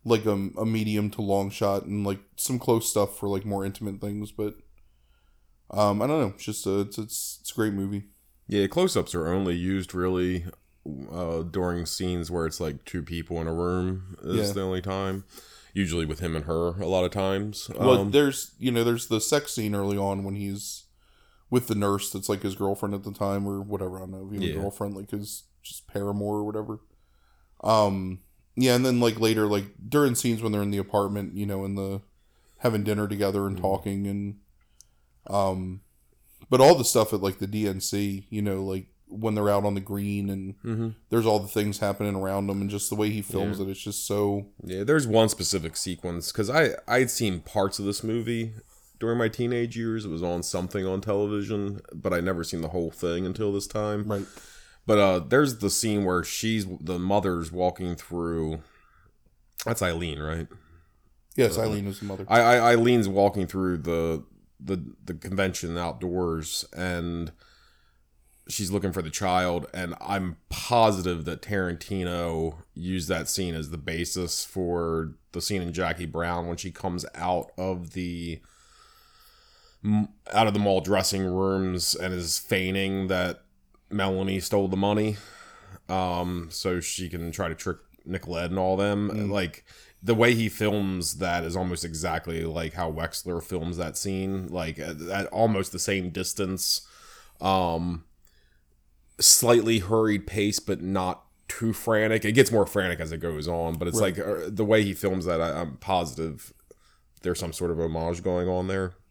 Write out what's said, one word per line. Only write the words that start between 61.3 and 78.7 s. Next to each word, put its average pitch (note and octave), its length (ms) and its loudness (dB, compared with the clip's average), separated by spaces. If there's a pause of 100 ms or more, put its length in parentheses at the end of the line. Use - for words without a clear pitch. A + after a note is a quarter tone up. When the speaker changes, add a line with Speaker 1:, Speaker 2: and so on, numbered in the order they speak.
Speaker 1:
Yes, A2+ 220 2
Speaker 2:
Uh, A2+ 40 0
Speaker 1:
Eileen G#2 240 -2
is G2 140 -8
the G#2 60 -8
mother. G2 220 -8
Speaker 2:
I, A#2 120 8
I, A#2+ 320 8
Eileen's A#2 360 6
walking G2 380 4
through F#2 320 0
the, E2 460 0 (340)
the, F2 240 -4 (220)
the F#2 100 -10
convention F#2 640 -2
outdoors, F2 960 -2
and E2+ 600 -4 (1160)
she's F#2+ 240 -4
looking G2 180 0
for F2+ 120 -4
the D#2 80 -6
child, F2+ 600 0
and F2+ 280 -8
I'm F#2 360 -4 (120)
positive F#2 800 4
that E2+ 160 -6
Tarantino F2 1200 -2 (100)
used F2 340 -4
that E2 200 -2
scene F2+ 260 -2
as D#2 160 -4
the E2 80 -6
basis E2+ 640 -4
for E2+ 720 -2 (160)
the F2 100 -6
scene F#2+ 220 -2
in F2 100 -4
Jackie E2+ 340 -2
Brown E2+ 420 -2
when E2+ 80 -4
she F2+ 160 -8
comes F2+ 420 -6
out F2+ 420 -2
of F2+ 360 -6
the E2+ 480 -6 (1400)